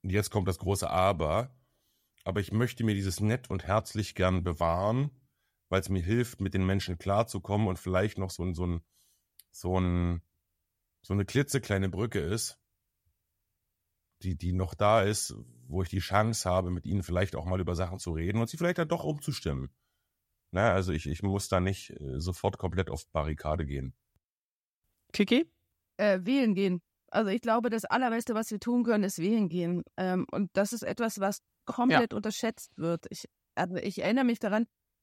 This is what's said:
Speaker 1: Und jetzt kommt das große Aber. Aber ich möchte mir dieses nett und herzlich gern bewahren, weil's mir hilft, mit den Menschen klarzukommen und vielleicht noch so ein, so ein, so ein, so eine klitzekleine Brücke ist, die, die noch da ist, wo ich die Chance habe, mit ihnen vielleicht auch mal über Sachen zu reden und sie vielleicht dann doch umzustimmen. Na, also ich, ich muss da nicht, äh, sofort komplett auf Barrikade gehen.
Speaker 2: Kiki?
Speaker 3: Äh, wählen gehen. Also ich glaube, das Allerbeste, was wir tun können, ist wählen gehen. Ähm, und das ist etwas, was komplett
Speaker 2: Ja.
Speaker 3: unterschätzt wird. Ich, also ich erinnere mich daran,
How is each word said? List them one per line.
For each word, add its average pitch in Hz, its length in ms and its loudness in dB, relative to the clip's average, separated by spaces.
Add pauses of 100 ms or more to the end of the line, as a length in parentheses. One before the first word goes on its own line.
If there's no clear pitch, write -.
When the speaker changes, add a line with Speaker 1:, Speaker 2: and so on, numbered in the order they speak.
Speaker 1:
Und 95 60 -4
jetzt 101 220 0
kommt 95 160 0
das 92 120 0
große 92 300 -2
Aber. 92 680 2 (680)
Aber 95 160 -2
ich 92 100 -6
möchte 117 320 0
mir 107 100 2
dieses 98 280 -2
nett 107 280 0
und 95 140 -4
herzlich 107 520 -2
gern 92 280 2
bewahren, 90 680 0 (580)
weil's 95 200 2
mir 95 120 0
hilft, 113 400 0
mit 98 120 -2
den 95 120 2
Menschen 95 320 0
klarzukommen 104 720 0
und 92 120 -2
vielleicht 92 380 0
noch 95 140 -4
so - 120 -6
ein, 90 100 -2
so 87 140 -2
ein, 85 140 -2 (680)
so 92 280 -2
ein, 87 420 2 (800)
so - 120 -6
eine 101 120 2
klitzekleine 110 640 0
Brücke 107 300 -2
ist, 90 400 -4 (1600)
die, 92 140 -2
die 90 160 -2
noch 92 200 0
da 104 280 6
ist, 98 340 0 (320)
wo 90 160 -2
ich 87 60 -6
die 95 100 -4
Chance 107 500 0
habe, 90 220 2
mit 87 140 -4
ihnen 98 180 0
vielleicht 87 320 0
auch - 100 -6
mal 92 140 0
über 87 160 -2
Sachen 90 240 -4
zu 85 140 -4
reden 90 260 0
und 117 100 -2
sie 165 80 -12
vielleicht 175 200 0
dann 165 100 0
doch 143 160 -2
umzustimmen. 131 680 -4 (800)
Na, 101 200 4
also 92 220 2
ich, 78 140 -2
ich 73 140 -4
muss 98 280 -2
da 92 100 4
nicht, 95 300 -2
äh, 69 300 -8
sofort 92 380 -2
komplett 90 320 -2
auf - 220 -8
Barrikade 78 540 -2
gehen. 67 280 -6 (1160)
Speaker 2:
Kiki? 247 400 2 (460)
Speaker 3:
Äh, 196 260 4
wählen 240 320 2
gehen. 185 260 0 (260)
Also 220 220 0
ich 226 120 -2
glaube, 233 280 2
das 220 160 -2
Allerbeste, 233 500 0
was 220 160 -4
wir 208 80 -4
tun 240 240 2
können, 214 200 2
ist 196 160 -2
wählen 202 300 2
gehen. 170 340 -2 (140)
Ähm, 185 340 0
und 196 220 -2
das 202 200 2
ist 226 100 -6
etwas, - 360 -4
was 196 200 -2 (260)
komplett 240 460 4
Speaker 2:
Ja. 208 60 -4
Speaker 3:
unterschätzt - 600 -4
wird. 170 320 -2
Ich, - 160 -12 (300)
also 180 200 -2
ich - 260 -4
erinnere 240 240 2
mich 233 140 2
daran, 220 260 0 (380)